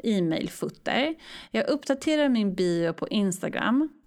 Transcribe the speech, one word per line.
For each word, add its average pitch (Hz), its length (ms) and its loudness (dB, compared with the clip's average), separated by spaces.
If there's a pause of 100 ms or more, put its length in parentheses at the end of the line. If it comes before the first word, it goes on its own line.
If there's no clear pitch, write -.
e-mailfooter. 208 1120 0 (360)
Jag 226 180 0
uppdaterar 285 600 0
min 208 260 2
bio 170 380 2
på - 140 -6
Instagram. 208 800 0 (180)